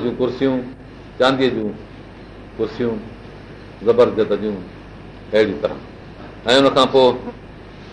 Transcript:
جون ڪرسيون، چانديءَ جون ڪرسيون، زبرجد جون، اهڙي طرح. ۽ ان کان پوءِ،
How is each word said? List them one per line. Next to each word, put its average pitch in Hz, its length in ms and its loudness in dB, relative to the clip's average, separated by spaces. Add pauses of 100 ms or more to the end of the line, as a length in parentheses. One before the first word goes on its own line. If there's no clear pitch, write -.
جون 120 160 -4
ڪرسيون، 127 400 -2 (600)
چانديءَ 131 360 2
جون 107 180 -6 (840)
ڪرسيون، 113 400 -4 (880)
زبرجد 110 460 2 (100)
جون، 104 160 -6 (760)
اهڙي 104 280 2
طرح. ۽ - 160 -4 (840)
ان 139 160 6
کان 131 160 4
پوءِ، 127 220 6 (800)